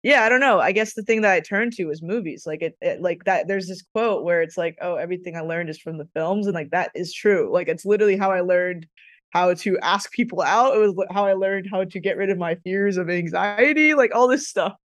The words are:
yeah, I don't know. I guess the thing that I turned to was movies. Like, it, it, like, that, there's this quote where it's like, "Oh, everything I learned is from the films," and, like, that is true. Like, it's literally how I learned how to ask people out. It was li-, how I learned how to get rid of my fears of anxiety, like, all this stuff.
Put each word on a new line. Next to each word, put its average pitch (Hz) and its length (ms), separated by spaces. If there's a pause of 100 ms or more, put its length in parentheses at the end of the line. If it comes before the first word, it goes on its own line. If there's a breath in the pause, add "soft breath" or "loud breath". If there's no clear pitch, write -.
yeah, 208 200
I 220 60
don't 254 100
know. 247 200
I 147 120
guess 214 220
the 220 100
thing 220 180
that 202 120
I 175 80
turned 220 320
to 185 120
was 156 160
movies. 165 440
Like, 156 160
it, 160 200
it, 185 200
like, 175 240
that, 170 220
there's 190 200
this 185 140 (120)
quote 220 300
where 170 180
it's 165 160
like, 170 240
"Oh, 175 140
everything 180 400
I 165 60
learned 165 280
is 156 100
from 160 180
the 156 160
films," 196 340
and, 196 60
like, 156 160
that 180 260
is 180 180
true. 170 380
Like, 180 160
it's 170 180
literally 202 320
how 196 140
I 185 100
learned 180 460 (440 soft breath)
how 180 240
to 185 240
ask 196 340
people 233 280
out. 220 340
It 220 40
was 202 160
li-, 185 160
how 202 140
I 196 80
learned 190 360
how 190 140
to 185 160
get 185 160
rid 190 140
of 190 80
my 170 180
fears 190 400
of 175 140
anxiety, 208 840
like, 254 200
all 247 140
this 262 180
stuff. 202 300 (180)